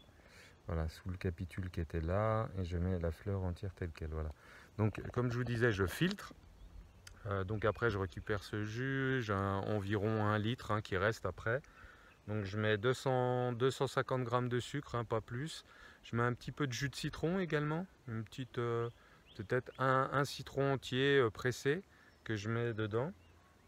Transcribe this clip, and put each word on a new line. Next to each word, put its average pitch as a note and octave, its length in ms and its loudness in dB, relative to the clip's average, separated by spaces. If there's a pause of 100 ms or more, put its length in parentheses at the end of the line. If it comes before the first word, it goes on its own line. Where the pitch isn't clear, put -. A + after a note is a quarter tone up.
(640)
Voilà, D#2+ 240 -2
sous - 200 -10
le F2+ 80 -6
capitule F#2 520 -4
qui F2+ 120 -4
était E2 200 -2
là G#2+ 560 2
et F#2+ 60 0
je F2 140 -2
mets F#2 200 2
la E2 140 0
fleur G2 320 -2
entière F2+ 320 -4
telle F2 160 -4
quelle, D#2+ 200 -6
voilà. D#2 180 -2 (480)
Donc, G#2 240 2 (100)
comme B2 200 2
je A#2+ 60 -2
vous B2 60 0
disais, A#2 280 4
je G2 140 4
filtre. - 480 0 (920)
Euh, G2 160 0
donc G#2 220 -2
après, A2+ 260 4
je G2+ 80 2
récupère G2 420 -2
ce G#2+ 220 -4
jus, C3 580 0
j'ai G#2+ 120 0
un, G2 240 2 (100)
environ G#2+ 580 2
un G#2+ 140 4
litre, A2+ 320 0
hein, G#2 100 2
qui - 160 -2
reste G2+ 300 2
après. A2+ 340 -2 (640)
Donc G#2+ 180 -2
je F#2+ 120 -4
mets G#2+ 200 4
deux B2 160 2
cents, B2 580 2
deux B2 180 2
cent C3 160 0
cinquante B2+ 380 0
grammes B2 260 0
de B2 100 0
sucre, - 360 -6
hein, A#2+ 80 -2
pas A2 180 -2
plus. B2+ 440 -8 (380)
Je - 120 -6
mets A#2 80 4
un A#2+ 100 2
petit - 180 -10
peu D3 160 0
de B2+ 40 -2
jus B2 180 -2
de - 60 -10
citron D#3+ 440 -2
également, D3+ 460 0 (220)
une A2+ 160 -4
petite, - 340 -10
euh, A#2 320 0 (460)
peut-être B2 420 -2
un, C3 360 4
un C#3 100 4
citron C#3 500 0
entier, C3+ 460 4
euh, A#2 100 6
pressé C#3 540 0 (400)
que A2 120 -2
je G#2 140 -4
mets A#2 240 0
dedans. A2 380 -2 (560)